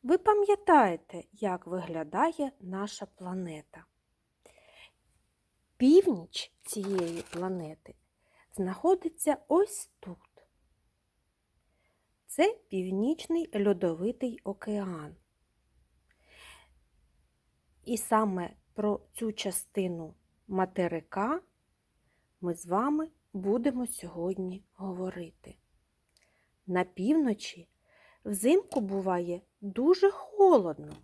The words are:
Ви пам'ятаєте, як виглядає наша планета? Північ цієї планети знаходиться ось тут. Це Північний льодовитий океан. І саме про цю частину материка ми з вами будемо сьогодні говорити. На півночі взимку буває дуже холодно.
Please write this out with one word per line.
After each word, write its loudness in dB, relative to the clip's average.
Ви 4
пам'ятаєте, 4
як -4
виглядає -2
наша -8
планета? -10
Північ 4
цієї -4
планети -8
знаходиться 0
ось 0
тут. -14
Це 2
Північний -2
льодовитий -2
океан. -8
І -4
саме 0
про -2
цю -6
частину -4
материка -2
ми -4
з -10
вами -2
будемо -2
сьогодні -6
говорити. -10
На 0
півночі -2
взимку 2
буває -2
дуже 4
холодно. 4